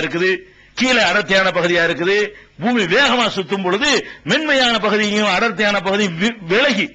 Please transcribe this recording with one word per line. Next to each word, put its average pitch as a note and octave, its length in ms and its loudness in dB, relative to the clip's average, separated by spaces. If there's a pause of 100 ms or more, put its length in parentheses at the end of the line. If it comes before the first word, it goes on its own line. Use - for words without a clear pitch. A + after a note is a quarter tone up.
இருக்குது, E3+ 280 0 (500)
கீழே B3 280 2
அடர்த்தியான F#3+ 480 2
பகுதியா F3 320 2
இருக்குது. F3 300 0 (440)
பூமி A#3 200 0 (100)
வேகமா B3 320 2 (120)
சுத்தும் F#3+ 280 -4
பொழுது G#3 240 0 (420)
மென்மையான C4 440 0 (100)
பகுதியும் G#3 520 0
அடர்த்தியான G#3 400 0 (100)
பகுதியும் G3 340 0
வி-, A#3 160 0 (140)
விலகி G#3+ 440 2